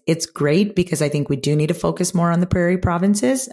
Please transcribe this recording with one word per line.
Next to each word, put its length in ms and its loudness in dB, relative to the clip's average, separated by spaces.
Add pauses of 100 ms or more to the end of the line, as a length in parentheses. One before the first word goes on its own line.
it's 200 0
great 500 0
because 240 0
I 80 2
think 220 -2
we 60 0
do 200 0
need 120 0
to 60 0
focus 380 -4
more 180 2
on 100 2
the 60 2
prairie 300 2
provinces. 760 0